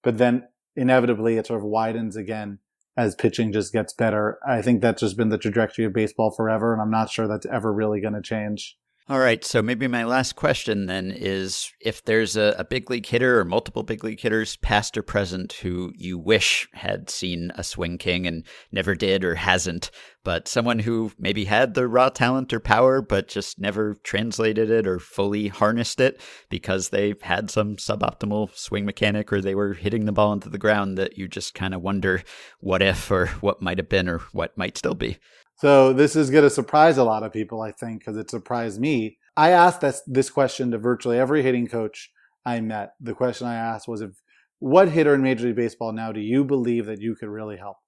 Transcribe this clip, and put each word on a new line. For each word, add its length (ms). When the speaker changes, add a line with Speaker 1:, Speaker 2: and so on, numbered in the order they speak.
Speaker 1:
but 160
then 300
inevitably 580
it 120
sort 120
of 60
widens 500
again 440
as 180
pitching 380
just 220
gets 180
better. 560
I 140
think 200
that's 200
just 160
been 100
the 100
trajectory 460
of 80
baseball 400
forever, 400
and 100
I'm 100
not 180
sure 180
that's 200
ever 260
really 260
gonna 220
change. 560
Speaker 2:
All 100
right, 240
so 180
maybe 280
my 160
last 320
question 480
then 280
is, 680
if 240
there's 320
a, 200
a 60
big 260
league 160
hitter 320
or 60
multiple 400
big 180
league 200
hitters, 340
past 420
or 60
present, 480
who 360
you 200
wish 540
had 380
seen 460
a 100
Swing 320
King 280
and 200
never 240
did 300
or 100
hasn't, 560
but 240
someone 320
who 400
maybe 240
had 300
the 120
raw 220
talent 460
or 80
power 400
but 260
just 320
never 360
translated 680
it 160
or 120
fully 500
harnessed 500
it 220
because 380
they 260
had 280
some 240
suboptimal 800
swing 300
mechanic 480
or 80
they 120
were 200
hitting 320
the 80
ball 180
into 160
the 100
ground 400
that 200
you 100
just 260
kinda 240
wonder 460
what 200
if 300
or 140
what 200
might 180
have 100
been 180
or 120
what 260
might 200
still 180
be. 220
Speaker 1:
So 360
this 220
is 140
gonna 200
surprise 480
a 60
lot 200
of 80
people, 300
I 100
think, 320
'cause 140
it 120
surprised 520
me. 360
I 140
asked 300
this, 260
this 220
question 420
to 60
virtually 420
every 240
hitting 240
coach 440
I 140
met. 400
The 140
question 340
I 80
asked 320
was, 140
"If, 100
what 300
hitter 240
in 80
Major 240
League 100
Baseball 380
now 180
do 80
you 240
believe 440
that 140
you 140
could 140
really 280
help 200